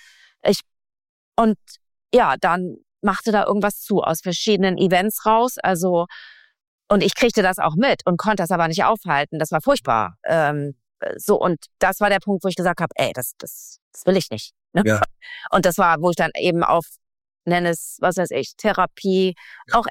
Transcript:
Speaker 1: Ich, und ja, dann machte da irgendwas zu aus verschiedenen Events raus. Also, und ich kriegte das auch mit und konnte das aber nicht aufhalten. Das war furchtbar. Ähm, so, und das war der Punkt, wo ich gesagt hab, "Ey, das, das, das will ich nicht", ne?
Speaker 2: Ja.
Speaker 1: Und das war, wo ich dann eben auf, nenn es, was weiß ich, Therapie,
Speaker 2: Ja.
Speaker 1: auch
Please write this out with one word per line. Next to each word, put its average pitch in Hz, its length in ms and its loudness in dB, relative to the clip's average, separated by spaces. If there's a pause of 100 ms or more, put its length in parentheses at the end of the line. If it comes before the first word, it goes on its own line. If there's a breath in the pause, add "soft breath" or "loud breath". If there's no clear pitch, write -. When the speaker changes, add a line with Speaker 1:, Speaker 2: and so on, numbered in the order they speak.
(440 soft breath)
Speaker 1:
Ich, - 180 0 (760)
und 220 220 2 (560)
ja, 190 240 4
dann 175 400 -2 (240)
machte 202 300 -2
da 202 140 2
irgendwas 202 360 -2
zu 190 200 0
aus - 200 -2
verschiedenen 185 560 0
Events 185 480 0
raus. 226 360 2
Also, 180 440 0 (840 loud breath)
und 202 160 4
ich 170 120 0
kriegte 233 260 2
das 185 180 0
auch 156 160 0
mit 233 300 2
und 180 120 0
konnte 196 260 -2
das 170 80 -4
aber 170 160 2
nicht 165 160 -2
aufhalten. 156 560 -2
Das 156 120 -4
war 160 100 0
furchtbar. 113 540 0 (100)
Ähm, 147 500 0 (400)
so, - 240 0
und 170 240 0 (160)
das 190 220 0
war 202 80 2
der 196 100 2
Punkt, 196 240 -4
wo 196 60 -2
ich 175 60 -4
gesagt 180 260 -2
hab, 151 140 -2
"Ey, - 180 -2
das, - 240 -10
das, - 420 -18 (140)
das - 120 -20
will 190 120 4
ich - 140 -2
nicht", - 220 -12 (200)
ne? 190 120 2
Speaker 2:
Ja. 107 160 2 (480 loud breath)
Speaker 1:
Und 190 160 2
das 175 120 2
war, 165 240 4
wo 175 80 2
ich 170 80 0
dann 160 180 0
eben 170 260 0
auf, 165 240 2 (600)
nenn 175 200 0
es, - 360 -4
was 175 160 0
weiß 175 140 -4
ich, - 260 -6
Therapie, 190 760 0 (360 loud breath)
Speaker 2:
Ja. - 60 0
Speaker 1:
auch 233 160 2